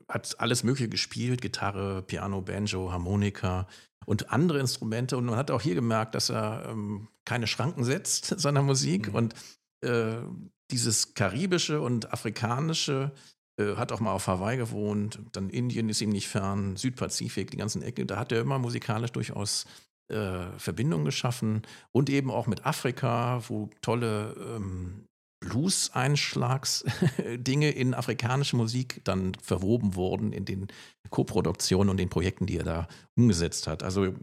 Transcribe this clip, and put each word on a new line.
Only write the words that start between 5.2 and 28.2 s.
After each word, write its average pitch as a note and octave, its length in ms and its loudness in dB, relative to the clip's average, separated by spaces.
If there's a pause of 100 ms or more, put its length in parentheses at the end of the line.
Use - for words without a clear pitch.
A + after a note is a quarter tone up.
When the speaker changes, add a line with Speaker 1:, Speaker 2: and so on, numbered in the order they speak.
Speaker 1:
man A#2+ 120 2
hat C#3+ 140 0
auch C#3 120 2
hier F3 120 2
gemerkt, A2+ 400 2
dass - 160 0
er, A2 380 -2
ähm, G#2 400 -6 (160)
keine A#2 220 0
Schranken B2+ 380 0
setzt C#3+ 420 0
<laughs> - 140 -2
seiner C#3+ 220 4
Musik. C3+ 460 2
Speaker 2:
Mhm. G#2 60 -6
Speaker 1:
Und, A#2 200 2 (500)
äh, A#2 340 0 (540)
dieses A#2 420 0
karibische D3+ 680 2
und B2 320 0
afrikanische C3+ 1000 0 (500)
äh, G#2 140 0
hat A#2 160 -2
auch G#2 80 -2
mal G2+ 120 0
auf F#2+ 140 -2
Hawaii G2 300 0
gewohnt, G#2 640 -2 (120)
dann F#2+ 180 -4
Indien A#2 380 0
ist G#2+ 120 0
ihm G#2+ 100 2
nicht G2+ 180 0
fern, G2 480 -2
Südpazifik, A2+ 760 -4
die - 60 -10
ganzen G2 260 -4
Ecke. A2 240 -4
Da G2 120 -4
hat - 140 -2
er A2+ 80 2
immer C3+ 180 0
musikalisch A#2 540 -2
durchaus, - 540 -4 (420)
äh, F#2 380 -4 (120)
Verbindungen D3 460 -2
geschaffen A2 580 0 (280)
und C#3 200 4
eben C#3 200 2
auch A2 160 0
mit - 200 -2
Afrika, B2 840 0
wo G#2+ 220 -4 (100)
tolle, A2+ 580 0
ähm, F#2+ 680 -8 (360)
Blues-Einschlags-, C3+ 1400 0 (260)
<laughs> A#2+ 260 -4
Dinge C3 340 2
in B2+ 240 2
afrikanische B2 600 0